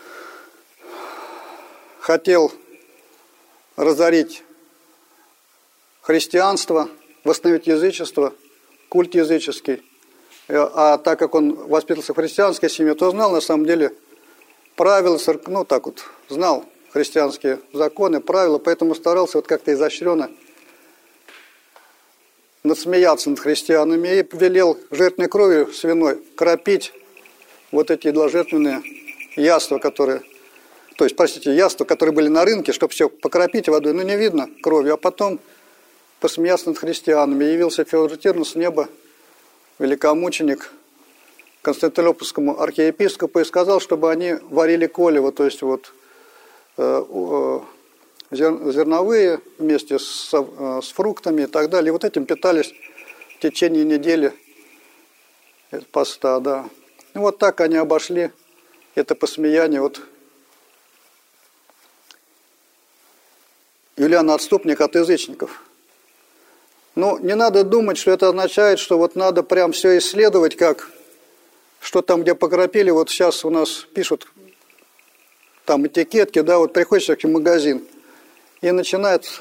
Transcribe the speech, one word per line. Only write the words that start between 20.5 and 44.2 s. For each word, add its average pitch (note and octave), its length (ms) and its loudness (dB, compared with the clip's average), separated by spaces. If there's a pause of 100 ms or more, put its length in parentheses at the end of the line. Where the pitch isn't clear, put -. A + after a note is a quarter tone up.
надсмеяться D#3+ 640 2
над C#3 80 -2
христианами D#3+ 720 0
и F#3 280 0
велел F3+ 420 2 (120)
жертвенной F3 380 0
кровью F3+ 440 2
свиной E3 460 0 (180)
кропить E3+ 560 0 (760)
вот D3+ 200 0
эти D#3+ 180 0
идоложертвенные D3+ 720 0 (540)
яства, D3+ 420 2
которые, C3+ 440 -2 (720)
то D#3+ 80 2
есть, - 120 0
простите, D3 380 0
яства, F3 300 0
которые D#3+ 300 0
были D3+ 140 2
на D#3+ 160 2
рынке, G3 280 0
чтоб - 200 -2
всё D3+ 160 0
покропить F3 600 -2
водой, D3+ 260 2
ну F#3 80 -4
не G3 140 -2
видно F3 340 -2 (120)
крови, D3+ 280 2
а D3+ 60 0
потом - 440 -4 (800)
посмеяться E3+ 480 0
над D#3 100 -4
христианами. D3 640 0
Явился E3 400 0
Фёдор D#3+ 340 0
Тирон F3 260 0
с - 100 -10
неба, E3 340 -2 (920)
великомученик – D3+ 920 -2 (920)
Константинопольскому D3+ 1000 -2
архиепископу D#3+ 800 -2
и D#3 40 2
сказал, F3+ 360 0
чтобы D#3+ 300 -2
они E3+ 240 -2 (160)